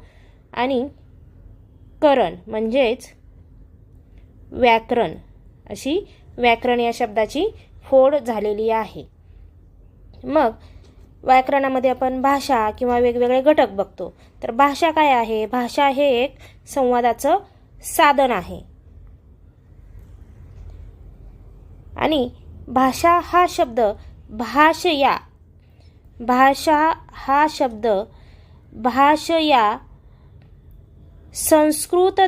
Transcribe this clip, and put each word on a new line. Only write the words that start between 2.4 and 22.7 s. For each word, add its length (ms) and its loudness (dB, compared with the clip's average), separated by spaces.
म्हणजेच 680 -2
व्याकरण, 600 0
अशी 320 -6
व्याकरण 420 0
या 140 -2
शब्दाची 520 -4
फोड 320 4
झालेली 540 -4
आहे. 340 -6
मग 260 2
व्याकरणामध्ये 680 2
आपण 320 -2
भाषा 480 0
किंवा 280 -2
वेगवेगळे 440 2
घटक 280 4
बघतो. 420 -8
तर 100 -10
भाषा 380 0
काय 220 2
आहे? 340 -2
भाषा 420 -2
हे 260 2
एक 220 -2
संवादाचं 680 0
साधन 460 2
आहे 280 -8
आणि 320 0
भाषा 540 2